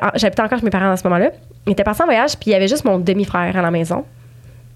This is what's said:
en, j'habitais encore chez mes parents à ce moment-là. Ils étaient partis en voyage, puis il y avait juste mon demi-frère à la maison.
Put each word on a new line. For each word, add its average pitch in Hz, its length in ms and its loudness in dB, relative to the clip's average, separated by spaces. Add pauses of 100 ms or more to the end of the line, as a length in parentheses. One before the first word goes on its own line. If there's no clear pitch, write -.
en, 202 140 0
j'habitais 220 260 0
encore 220 160 0
chez 233 80 -4
mes 202 60 0
parents 190 180 0
à 185 80 0
ce 180 60 -8
moment-là. 185 260 2 (380)
Ils 208 60 0
étaient 294 100 0
partis 214 180 -2
en 339 40 4
voyage, 277 320 2
puis - 100 -6
il 214 60 4
y - 20 4
avait 190 120 2
juste 269 180 -2
mon 196 120 2
demi-frère 185 580 -2
à 185 60 0
la 170 80 0
maison. 170 340 -2 (720)